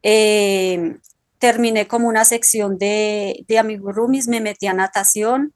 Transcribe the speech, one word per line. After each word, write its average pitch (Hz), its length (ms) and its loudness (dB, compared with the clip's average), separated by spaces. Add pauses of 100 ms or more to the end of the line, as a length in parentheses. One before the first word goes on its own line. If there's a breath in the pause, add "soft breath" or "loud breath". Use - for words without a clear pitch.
Eh, 196 920 2 (420)
terminé 233 500 2
como 233 180 0
una 220 180 2
sección 214 540 0
de, 208 720 -4
de 220 100 4
amigurumis, 220 720 -2
me 233 120 -2
metí 208 280 -6
a 185 40 0
natación. 214 840 -2